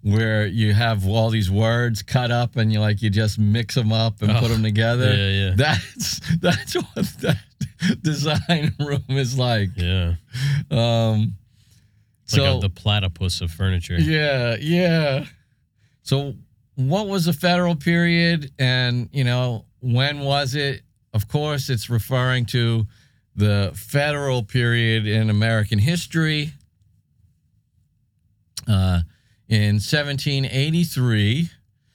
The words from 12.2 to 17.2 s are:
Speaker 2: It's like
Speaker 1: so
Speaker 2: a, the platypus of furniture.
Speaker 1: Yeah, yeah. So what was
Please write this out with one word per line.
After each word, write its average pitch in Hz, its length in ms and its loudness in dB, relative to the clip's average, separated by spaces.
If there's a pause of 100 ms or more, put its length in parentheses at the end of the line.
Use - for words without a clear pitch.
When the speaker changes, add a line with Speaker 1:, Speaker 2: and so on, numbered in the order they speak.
Speaker 2:
It's - 140 -4
like 139 100 4
Speaker 1:
so 95 100 2
Speaker 2:
a, 90 40 -2
the 95 80 0
platypus 95 720 -2
of 85 100 -6
furniture. 90 480 -2
Speaker 1:
Yeah, 147 600 2
yeah. 156 640 2 (800)
So 139 300 -2 (420)
what 160 320 0
was 190 180 0